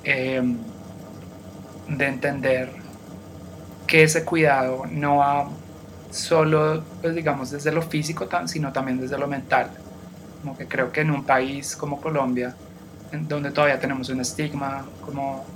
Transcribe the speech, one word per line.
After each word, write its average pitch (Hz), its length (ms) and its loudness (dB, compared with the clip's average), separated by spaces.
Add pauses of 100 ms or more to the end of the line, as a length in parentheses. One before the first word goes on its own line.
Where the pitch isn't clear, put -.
em, 131 540 2 (1300)
de 139 180 0
entender 131 640 0 (1160)
que 160 180 10
ese 160 200 4
cuidado 135 680 4
no 143 280 4
va 143 300 4 (640)
solo, 156 720 4 (180)
pues, 165 120 0
digamos, 143 360 0
desde 143 220 0
lo 165 100 2
físico 160 460 -2
tan, 170 200 0
sino 151 240 -2
también 131 280 0
desde 131 180 -2
lo 143 100 0
mental. 135 420 0 (720)
Como 135 140 -8
que 131 120 -10
creo 127 240 0
que 151 100 2
en 156 80 4
un 139 140 0
país 135 520 0
como 147 240 -4
Colombia, 131 560 0 (560)
en 156 160 -6
donde 143 240 -2
todavía 143 280 4
tenemos 135 300 -2
un 131 100 -2
estigma 139 680 -4 (180)
como 139 400 -4 (120)